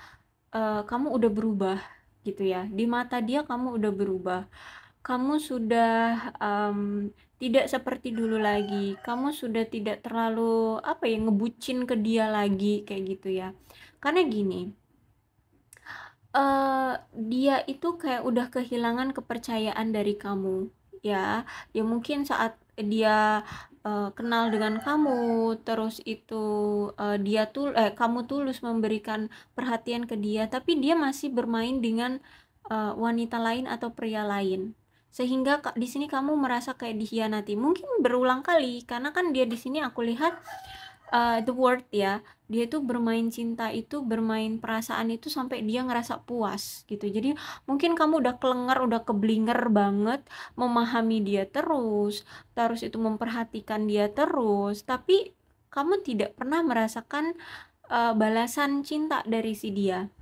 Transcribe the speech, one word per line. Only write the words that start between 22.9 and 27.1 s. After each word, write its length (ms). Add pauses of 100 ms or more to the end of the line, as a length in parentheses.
eh, 240
kenal 400
dengan 320
kamu, 800
terus 400
itu, 400 (560)
eh, 240